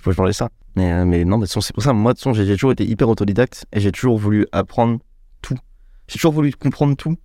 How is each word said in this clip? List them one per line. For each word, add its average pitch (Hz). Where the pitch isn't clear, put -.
faut 92
changer 92
ça. » 117
Mais, 92
euh, 87
mais 87
non, 95
de 113
toute 98
façon, 110
c'est -
pour -
ça, 135
moi, 113
de -
toute -
façon, 135
j'ai, 104
j'ai 101
toujours 131
été 104
hyper 113
autodidacte, 104
et 107
j'ai 101
toujours 120
voulu 104
apprendre 117
tout. 135
J'ai -
toujours 160
voulu 147
comprendre 143
tout. 160